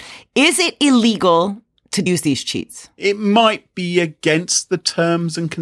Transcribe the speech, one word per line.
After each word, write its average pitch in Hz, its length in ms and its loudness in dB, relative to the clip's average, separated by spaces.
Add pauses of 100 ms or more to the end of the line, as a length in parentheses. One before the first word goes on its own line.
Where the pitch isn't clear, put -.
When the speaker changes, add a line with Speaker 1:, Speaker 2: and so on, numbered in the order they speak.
(340)
Speaker 1:
Is 285 240 4
it 339 220 -2
illegal 202 800 2 (320)
to 202 160 -2
use 180 140 0
these 139 200 -2
cheats? - 540 -10
Speaker 2:
It 202 220 -2
might 214 580 0
be 175 240 0
against 160 680 -2
the 180 100 -2
terms 170 600 -2
and 170 80 -4
Speaker 1:
It's - 160 -10